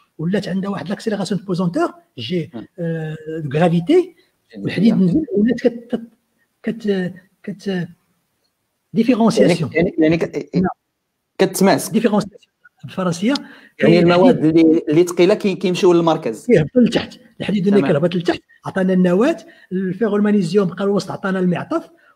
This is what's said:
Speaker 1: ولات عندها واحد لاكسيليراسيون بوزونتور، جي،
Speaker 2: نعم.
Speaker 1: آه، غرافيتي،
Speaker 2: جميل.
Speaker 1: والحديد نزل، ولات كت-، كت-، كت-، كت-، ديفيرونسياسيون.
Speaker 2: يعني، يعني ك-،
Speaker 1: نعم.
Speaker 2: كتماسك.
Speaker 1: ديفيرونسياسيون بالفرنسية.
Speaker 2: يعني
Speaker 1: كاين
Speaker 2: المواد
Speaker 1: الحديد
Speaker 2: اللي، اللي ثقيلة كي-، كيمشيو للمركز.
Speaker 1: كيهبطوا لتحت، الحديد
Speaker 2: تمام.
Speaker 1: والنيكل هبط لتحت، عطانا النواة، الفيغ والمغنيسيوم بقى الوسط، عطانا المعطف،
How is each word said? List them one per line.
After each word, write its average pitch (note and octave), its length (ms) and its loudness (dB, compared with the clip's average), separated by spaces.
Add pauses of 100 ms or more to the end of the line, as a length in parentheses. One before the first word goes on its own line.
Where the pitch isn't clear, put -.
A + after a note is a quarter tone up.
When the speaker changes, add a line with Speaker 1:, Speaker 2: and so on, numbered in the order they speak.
(180)
Speaker 1:
ولات F3+ 300 -4
عندها F#3+ 220 -4
واحد F3 180 -8
لاكسيليراسيون G3+ 520 -6
بوزونتور، F#3 540 -4 (240)
جي، D3 360 -6
Speaker 2:
نعم. A2 120 -14 (120)
Speaker 1:
آه، D#3+ 380 -8 (380)
غرافيتي، E3+ 400 2
Speaker 2:
جميل. - 720 -4
Speaker 1:
والحديد G3+ 300 2
نزل، F#3+ 300 2 (100)
ولات A#3 260 0
كت-، A#3 360 -4
كت-، A3+ 120 -10 (540)
كت-، G3+ 500 -4 (300)
كت-، F#3 460 -8 (1040)
ديفيرونسياسيون. G3+ 800 2
Speaker 2:
يعني، F3 260 0
يعني D#3+ 180 2
ك-، - 400 -6
Speaker 1:
نعم. F#3 80 2 (720)
Speaker 2:
كتماسك. F#3 540 0
Speaker 1:
ديفيرونسياسيون G#3 600 -2 (320)
بالفرنسية. F3 440 -4
Speaker 2:
يعني C#4+ 160 -4 (340)
Speaker 1:
كاين E3+ 240 4
Speaker 2:
المواد F3 420 4
Speaker 1:
الحديد D#3+ 220 4
Speaker 2:
اللي، D#3+ 220 4
اللي D#3+ 160 4
ثقيلة F3+ 300 2
كي-، G3+ 200 -2
كيمشيو F3+ 380 0
للمركز. D#3+ 540 0
Speaker 1:
كيهبطوا A#3 360 2
لتحت، - 360 -2 (220)
الحديد G3 240 -2
Speaker 2:
تمام. G3+ 120 4
Speaker 1:
والنيكل D#3+ 200 2
هبط E3+ 180 0
لتحت، F3 260 -2 (260)
عطانا F#3+ 260 -2
النواة، F#3 440 2 (360)
الفيغ F#3+ 400 -4
والمغنيسيوم G3+ 560 0
بقى F3+ 160 -8
الوسط، G3 260 -2
عطانا F#3+ 280 -6
المعطف، F#3 520 -4 (260)